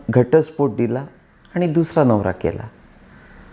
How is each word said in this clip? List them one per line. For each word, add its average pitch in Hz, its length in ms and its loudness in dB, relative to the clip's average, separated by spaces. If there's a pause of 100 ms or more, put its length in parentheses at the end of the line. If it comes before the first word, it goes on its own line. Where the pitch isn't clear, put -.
(100)
घटस्फोट 139 680 2
दिला 123 300 -4 (480)
आणि 175 120 -2
दुसरा 160 380 0
नवरा 101 280 2
केला. 98 300 -6 (920)